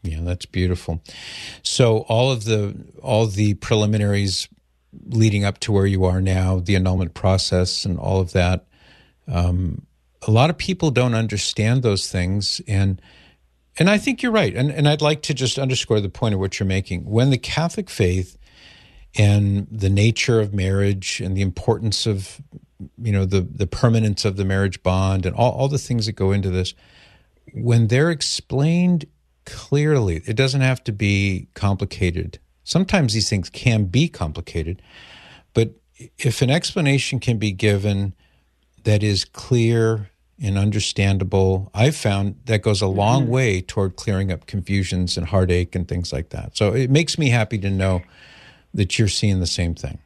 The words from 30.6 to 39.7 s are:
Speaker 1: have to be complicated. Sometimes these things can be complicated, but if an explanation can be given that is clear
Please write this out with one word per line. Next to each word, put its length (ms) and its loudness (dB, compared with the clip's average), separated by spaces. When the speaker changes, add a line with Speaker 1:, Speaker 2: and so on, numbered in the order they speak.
Speaker 1:
have 240 0
to 80 -4
be 640 0
complicated. 840 -2
Sometimes 480 2
these 160 0
things 220 -2
can 360 0
be 220 2
complicated, 720 -8
but 200 2
if 240 0
an 80 2
explanation 680 0
can 200 -2
be 140 0
given 600 0
that 180 2
is 220 0
clear 840 0